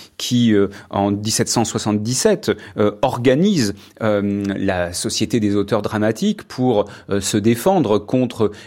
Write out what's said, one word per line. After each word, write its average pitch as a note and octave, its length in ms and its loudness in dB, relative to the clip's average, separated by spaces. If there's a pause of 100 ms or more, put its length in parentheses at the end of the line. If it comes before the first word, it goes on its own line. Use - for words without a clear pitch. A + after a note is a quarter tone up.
(160)
qui, A#2+ 380 2
euh, G2 140 4 (200)
en G2+ 220 0
dix-sept G#2 380 -2
cent A#2 160 0
soixante-dix-sept, A#2 840 0 (280)
euh, G#2 140 2 (100)
organise, C3 720 2 (260)
euh, G2+ 420 0 (140)
la F2+ 380 -2
Société A2+ 460 -2
des G2+ 140 2
auteurs G2+ 280 0
dramatiques A2 640 -2
pour, B2 420 0 (240)
euh, G2 100 0
se G2 160 -2
défendre A#2 600 2
contre, A#2+ 540 0 (140)